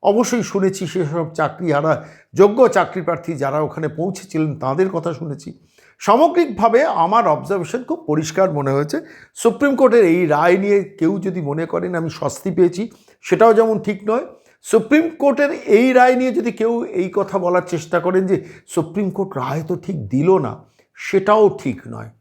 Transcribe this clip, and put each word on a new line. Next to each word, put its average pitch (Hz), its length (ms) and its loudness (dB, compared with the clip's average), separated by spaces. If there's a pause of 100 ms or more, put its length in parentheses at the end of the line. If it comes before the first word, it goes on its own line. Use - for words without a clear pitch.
অবশ্যই 233 400 2
শুনেছি 190 440 -2
সেসব 160 460 -4
চাকরিহারা 151 720 -2 (280)
যোগ্য 208 340 6
চাকরি 190 340 0
প্রার্থী 170 320 -6
যারা 139 260 -4
ওখানে 156 280 -6
পৌঁছেছিলেন 156 720 -6
তাদের 156 300 0
কথা 170 240 -6
শুনেছি। 156 460 -12 (400)
সামগ্রিকভাবে 254 880 2
আমার 208 420 2
অবজারভেশন 160 560 -2
খুব 330 240 -8
পরিষ্কার 156 460 0
মনে 139 180 -2
হয়েছে। 151 300 -2 (340)
সুপ্রিম - 400 0
কোর্টের 233 300 4
এই 175 200 2
রায় 160 320 4
নিয়ে 202 260 2
কেউ 185 360 -2
যদি 180 220 -6
মনে 151 240 -4
করেন 175 300 -6
আমি 165 140 -4
স্বস্তি - 420 -6
পেয়েছি, 175 380 0 (320)
সেটাও 220 320 4
যেমন 220 260 2
ঠিক 208 260 -6
নয়। 233 200 -2 (380)
সুপ্রিম 302 460 2 (100)
কোর্টের 285 320 2
এই 247 420 4
রায় 254 220 6
নিয়ে 254 160 0
যদি 226 200 -2
কেউ 233 340 -2
এই 185 280 -4
কথা 196 260 -2
বলার 180 280 0
চেষ্টা 170 320 -2
করেন 185 280 0
যে 185 180 0 (220)
সুপ্রিম 175 420 -4
কোর্ট 185 280 -6
রায় 127 300 -4
তো 180 80 -4
ঠিক 151 320 -8
দিল 151 300 2
না, 113 260 -6 (320)
সেটাও 202 680 2
ঠিক 131 240 -6
নয়। 113 220 -14 (120)